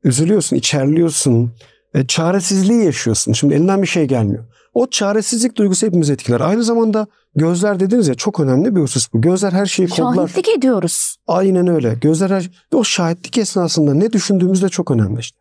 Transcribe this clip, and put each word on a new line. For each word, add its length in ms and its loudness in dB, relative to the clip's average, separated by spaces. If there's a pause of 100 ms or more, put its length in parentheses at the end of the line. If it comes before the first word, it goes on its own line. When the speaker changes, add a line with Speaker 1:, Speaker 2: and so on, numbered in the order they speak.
Speaker 1:
üzülüyorsun, 520 0
içerliyorsun. 960 0 (420)
E, 120 0
çaresizliği 800 0
yaşıyorsun. 480 0
Şimdi 220 2
elinden 280 2
bir 40 0
şey 200 0
gelmiyor. 380 -2 (300)
O 160 0
çaresizlik 680 -2
duygusu 300 2
hepimizi 260 2
etkiler. 280 -2
Aynı 240 0
zamanda 420 0 (300)
gözler 440 0
dediniz 280 2
ya, 60 0
çok 260 -4
önemli 360 2
bir 40 2
husus 320 -4
bu. 80 0
Gözler 320 0
her 140 0
şeyi 220 -2
kodlar. 260 -2 (140)
Speaker 2:
Şahitlik 200 -2 (100)
ediyoruz. 580 -2 (100)
Speaker 1:
Aynen 400 2
öyle. 280 0
Gözler 360 0
her, 200 -2 (220)
ve 40 0
o 80 2
şahitlik 540 -4
esnasında 560 0
ne 180 2
düşündüğümüz 500 0
de 60 0
çok 220 -4
önemli 300 0
işte. 200 -16